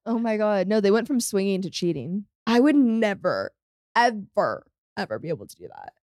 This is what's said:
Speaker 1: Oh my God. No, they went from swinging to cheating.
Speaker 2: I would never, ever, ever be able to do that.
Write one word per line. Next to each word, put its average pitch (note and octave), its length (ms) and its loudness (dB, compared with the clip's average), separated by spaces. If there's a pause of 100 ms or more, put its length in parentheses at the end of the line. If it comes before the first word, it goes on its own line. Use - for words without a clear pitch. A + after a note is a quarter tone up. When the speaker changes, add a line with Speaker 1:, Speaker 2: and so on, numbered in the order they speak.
Speaker 1:
Oh A3+ 120 -2
my A3+ 180 -2
God. G#3 320 0
No, A3 120 2
they G3 100 4
went A3+ 160 2
from C#4 140 0
swinging G3 420 -2
to F3 80 -6
cheating. E3+ 560 -4 (200)
Speaker 2:
I A#3 140 4
would C#4+ 160 6
never, G#3+ 760 0 (440)
ever, G3+ 720 0 (300)
ever G#2+ 220 -6
be B2+ 120 -12
able A2+ 160 -8
to - 100 -20
do F2 120 -18
that. - 340 -20